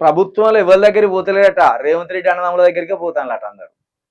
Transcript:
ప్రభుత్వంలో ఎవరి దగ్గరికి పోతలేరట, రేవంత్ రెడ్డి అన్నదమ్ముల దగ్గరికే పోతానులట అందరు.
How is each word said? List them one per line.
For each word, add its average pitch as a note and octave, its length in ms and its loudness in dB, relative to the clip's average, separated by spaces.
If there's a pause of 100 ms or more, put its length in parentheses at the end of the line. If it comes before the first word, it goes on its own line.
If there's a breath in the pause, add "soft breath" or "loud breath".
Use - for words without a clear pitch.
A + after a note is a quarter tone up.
ప్రభుత్వంలో F#3+ 640 0
ఎవరి F#3+ 220 4
దగ్గరికి G#3 280 2
పోతలేరట, F#3+ 460 0 (240)
రేవంత్ E3+ 320 -2
రెడ్డి F3+ 160 -2
అన్నదమ్ముల F3+ 340 -2
దగ్గరికే F3 360 -4
పోతానులట C#3 480 -6
అందరు. G2 200 -20 (400)